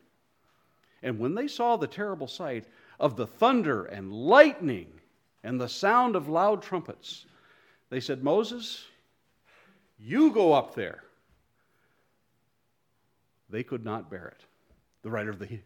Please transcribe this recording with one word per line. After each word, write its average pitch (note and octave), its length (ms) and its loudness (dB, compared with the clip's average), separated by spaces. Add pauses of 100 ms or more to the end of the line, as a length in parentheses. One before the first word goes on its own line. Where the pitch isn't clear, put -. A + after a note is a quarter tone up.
(1000)
And A#2 180 -6
when B2+ 160 -2
they C4+ 140 -4
saw A#3+ 260 0
the D#3+ 120 -4
terrible F#3+ 400 -8
sight B2 380 -8 (340)
of B2 180 0
the A#2 100 -4
thunder G3 560 0
and G2 300 -12
lightning D#3 880 4 (420)
and B2 160 -4
the B2 80 -4
sound A3+ 480 2
of D3+ 140 -4
loud F#3 320 2
trumpets, - 640 -10 (640)
they C3 100 -4
said, C3 240 -6
"Moses, A3 600 -2 (1120)
you G#3 340 4
go F#3+ 220 6
up - 220 2
there." - 280 -8 (2500)
They A2 140 -8
could A#2+ 200 -10
not A2 260 -10
bear F#2+ 200 -16
it. - 160 -20 (560)
The A2 80 -14
writer G#2+ 200 -6
of G2+ 100 -12
the G2 60 -10
He-, G2+ 200 -14